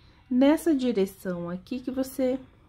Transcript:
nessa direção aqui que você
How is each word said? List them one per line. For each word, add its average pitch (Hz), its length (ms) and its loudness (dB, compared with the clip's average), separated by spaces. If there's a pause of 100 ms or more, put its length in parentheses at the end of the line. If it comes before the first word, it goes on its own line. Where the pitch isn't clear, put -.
(300)
nessa 294 460 4
direção 190 760 -2
aqui 180 300 -8
que 254 120 -8
você 262 480 -2 (300)